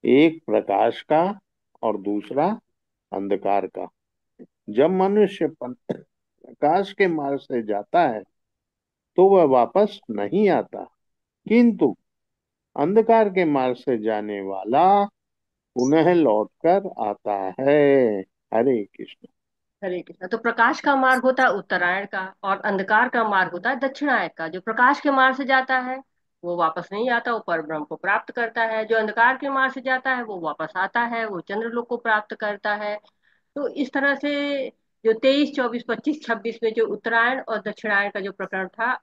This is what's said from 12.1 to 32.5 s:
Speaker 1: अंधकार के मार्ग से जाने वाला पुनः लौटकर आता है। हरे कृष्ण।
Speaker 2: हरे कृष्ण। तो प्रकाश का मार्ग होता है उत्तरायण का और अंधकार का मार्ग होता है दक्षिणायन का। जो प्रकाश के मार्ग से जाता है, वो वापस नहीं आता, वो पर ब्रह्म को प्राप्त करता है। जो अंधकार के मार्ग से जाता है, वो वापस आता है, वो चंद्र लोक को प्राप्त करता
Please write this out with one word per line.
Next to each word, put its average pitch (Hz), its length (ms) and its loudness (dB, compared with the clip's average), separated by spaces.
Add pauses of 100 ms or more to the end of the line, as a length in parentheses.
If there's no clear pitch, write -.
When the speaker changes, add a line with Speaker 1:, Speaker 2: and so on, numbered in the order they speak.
Speaker 1:
अंधकार 214 520 4
के 185 160 0
मार्ग 131 300 0
से 127 220 -2
जाने 107 440 -4
वाला 135 680 2 (680)
पुनः 156 380 2
लौटकर 165 760 2 (100)
आता 104 600 -4
है। 135 640 4 (300)
हरे 117 300 2
कृष्ण। - 440 -16 (560)
Speaker 2:
हरे 180 180 -6
कृष्ण। 180 260 -18
तो 226 100 -6
प्रकाश 233 440 0
का 285 140 2
मार्ग 262 280 2
होता 262 200 2
है 240 60 4
उत्तरायण 185 560 -2
का 190 380 -10
और 190 160 -2
अंधकार 208 500 2
का 240 140 0
मार्ग 190 280 0
होता 180 180 -6
है 262 60 -2
दक्षिणायन 254 640 -2
का। 165 100 -8
जो 180 140 -10
प्रकाश 247 400 2
के 294 100 0
मार्ग 262 240 4
से 269 100 -6
जाता 262 340 0
है, 254 240 -8 (400)
वो 175 120 -4
वापस 170 360 -2
नहीं 220 180 -4
आता, 233 240 -2
वो 220 60 -4
पर 170 220 -4
ब्रह्म 151 220 -6
को 151 120 -10
प्राप्त 196 360 -4
करता 226 320 -4
है। 220 220 -2
जो 226 120 0
अंधकार 233 400 2
के 277 120 -6
मार्ग 262 240 0
से 262 80 -10
जाता 262 340 -2
है, 247 80 -6
वो 208 160 -10
वापस 156 360 -8
आता 196 260 -2
है, 233 240 -4
वो 196 140 -8
चंद्र 214 280 -6
लोक 233 200 -6
को 240 100 -6
प्राप्त 214 380 -2
करता 208 400 -4